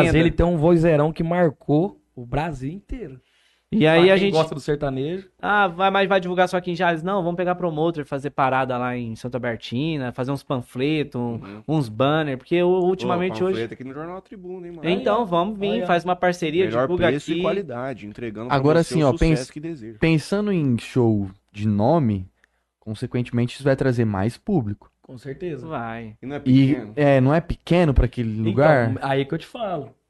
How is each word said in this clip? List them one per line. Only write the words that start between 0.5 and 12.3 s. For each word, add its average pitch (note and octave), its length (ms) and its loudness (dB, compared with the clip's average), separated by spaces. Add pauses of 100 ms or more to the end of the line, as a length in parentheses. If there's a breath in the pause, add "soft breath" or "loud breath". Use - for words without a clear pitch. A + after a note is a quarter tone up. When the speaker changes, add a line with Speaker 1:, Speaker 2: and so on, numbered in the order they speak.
Speaker 2:
vozeirão D#3+ 560 4
que D#3 100 -8
marcou E3 800 0 (160)
o B2 100 -14
Brasil C3+ 460 -6
inteiro. F#3 480 -14 (560)
Speaker 1:
E D#3 120 4
aí E3 180 6
Speaker 2:
Pra F#3+ 80 8
Speaker 1:
a G3 60 6
Speaker 2:
quem G3 80 2
Speaker 1:
gente F#3+ 80 0
Speaker 2:
gosta D#3 180 2
do C#3+ 80 -10
sertanejo. D3 680 -4 (140)
Speaker 1:
Ah, G3+ 260 2
vai, F3+ 220 0
mas G3 180 2
vai G3 120 4
divulgar F3+ 280 0
só F#3 100 -4
aqui F3+ 120 -4
em F3 60 -4
Jales? E3+ 260 0
Não, F#3+ 220 -2
vamos F3 120 -2
pegar F3+ 200 -2
promotor, D#3+ 500 -2
fazer C#3 240 -6
parada C3 480 0
lá B2 180 -4
em A#2 200 -8
Santa B2 240 -8
Bertina, B2 720 -4
fazer B2+ 180 -6
uns C#3 140 -6
panfletos, C#3 760 -4
um, A#2+ 60 -2 (120)
Speaker 3:
Uhum. G2+ 300 -14
Speaker 1:
uns C#3+ 220 0
banner, C#3 480 0